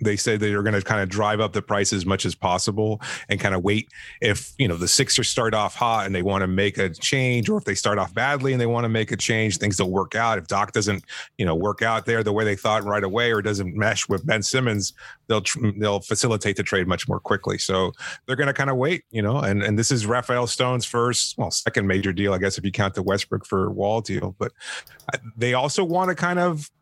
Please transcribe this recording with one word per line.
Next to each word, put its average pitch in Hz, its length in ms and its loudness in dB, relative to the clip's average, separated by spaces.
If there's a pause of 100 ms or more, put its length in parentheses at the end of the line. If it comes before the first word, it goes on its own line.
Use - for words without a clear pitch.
they 104 140 2
said 107 240 0
they 104 140 0
were 101 80 0
gonna 104 200 2
kinda 101 240 0
drive 104 340 0
up 104 140 0
the 104 80 0
price 101 320 0
as 92 100 -2
much 98 220 0
as 87 80 -2
possible 104 680 0 (300)
and 101 100 0
kinda 98 180 2
wait 101 300 0 (320)
if, - 380 0
you 131 100 2
know, 85 80 0
the 87 100 -2
Sixers - 440 2
start 110 240 0
off 104 220 0
hot 113 280 2
and 98 100 -2
they 92 60 2
wanna 95 260 2
make 98 300 2
a 98 140 0
change, 123 580 0
or 214 80 2
if - 80 -2
they 98 100 -2
start 104 240 0
off 90 140 0
badly 135 400 0
and 127 80 2
they 117 60 2
wanna 117 240 0
make 110 220 0
a - 40 -4
change, 110 400 0
things 104 220 0
don't 95 120 2
work 92 240 -2
out. 113 220 2
If 82 100 -6
Doc 101 260 -2
doesn't, 101 300 0 (360)
you 98 80 0
know, 82 80 2
work 98 260 -2
out 113 240 0
there 113 180 0
the 104 120 0
way 110 100 2
they 104 120 0
thought 107 280 0
right 104 180 0
away, 117 300 0
or 107 80 2
doesn't 98 340 -2
mesh 104 360 0
with 95 160 0
Ben 110 160 0
Simmons, 110 500 0 (340)
they'll 110 140 2
tr-, 107 380 0
they'll 104 220 0
facilitate 107 560 0
the 107 60 -2
trade 92 240 2
much 87 220 -2
more 95 100 -2
quickly. 98 380 -2
So 95 360 0 (340)
they're 127 100 -2
gonna 139 160 0
kinda 135 220 0
wait, 147 360 0
you 113 120 -2
know, 110 160 2
and, 101 240 0
and 107 160 2
this 113 120 2
is 117 140 2
Rafael 123 420 0
Stone's 123 380 0
first, 120 540 0
well, 92 120 -2
second - 360 0
major 98 260 2
deal, 98 220 0
I 92 40 0
guess, 98 200 0
if 90 80 -10
you 98 40 0
count 98 220 0
the 98 100 -4
Westbrook 95 440 -2
for 98 240 0
Wall 104 300 0
deal. 95 380 -6
But 107 140 -4 (600)
I, - 60 -2 (180)
they 123 180 0
also 143 300 0
wanna 180 300 0
kind 175 240 0
of 170 320 0 (120)